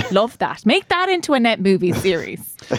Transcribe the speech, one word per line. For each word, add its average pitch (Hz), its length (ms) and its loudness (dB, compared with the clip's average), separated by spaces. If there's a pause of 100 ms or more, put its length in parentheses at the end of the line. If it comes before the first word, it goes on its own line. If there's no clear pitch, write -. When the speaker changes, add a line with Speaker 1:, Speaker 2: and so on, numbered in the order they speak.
Speaker 1:
<laughs> 494 80 -8
Speaker 2:
Love 202 260 0
that. - 260 -6
Make 302 240 2
that 370 200 0
into 339 260 0
a 254 60 2
net 226 200 2
movie 185 320 2
series. - 640 -4 (220)